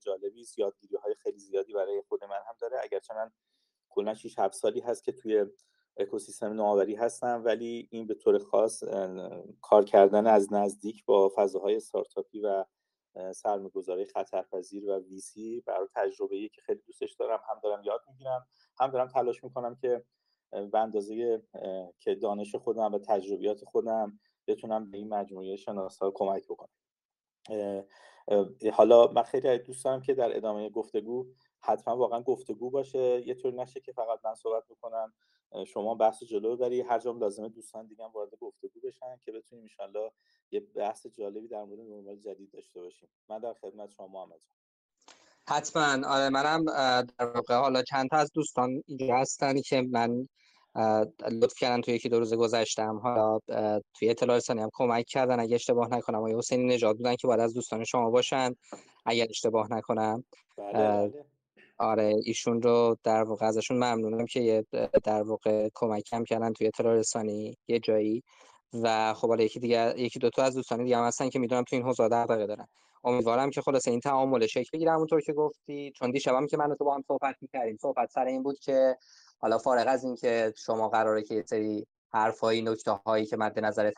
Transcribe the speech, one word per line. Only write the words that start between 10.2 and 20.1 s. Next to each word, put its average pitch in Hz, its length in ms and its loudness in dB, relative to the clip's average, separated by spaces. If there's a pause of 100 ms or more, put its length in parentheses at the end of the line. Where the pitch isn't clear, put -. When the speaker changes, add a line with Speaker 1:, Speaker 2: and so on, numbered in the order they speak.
Speaker 1:
از 104 260 6
نزدیک 101 520 -2
با 98 320 4
فضاهای 98 400 0
استارتاپی 101 640 -8
و، 98 240 0 (500)
اه، 92 180 -10
سرمایه‌گذاری 95 720 -4
خطرپذیر 98 840 -8
و 98 80 -2
وی 95 220 -14
سی 110 400 -12
برای 98 340 -6
تجربه‌ای 98 540 -4
که - 140 -20
خیلی 104 240 -6
دوستش - 280 -12
دارم، 113 340 -4
هم 107 140 -8
دارم 104 220 -4
یاد 107 240 -4
می‌گیرم، 127 380 -10 (340)
هم 135 100 0
دارم 131 180 -2
تلاش 123 360 -2
می‌کنم 123 300 -8
که، 123 300 -2 (480)